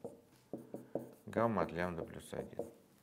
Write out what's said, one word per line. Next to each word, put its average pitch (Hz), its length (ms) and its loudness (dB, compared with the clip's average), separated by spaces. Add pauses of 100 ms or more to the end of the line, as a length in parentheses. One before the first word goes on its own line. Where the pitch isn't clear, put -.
(1300)
Гамма 104 360 6
от 78 80 2
лямбда 85 320 2
плюс - 300 -10
один. 69 340 -4 (360)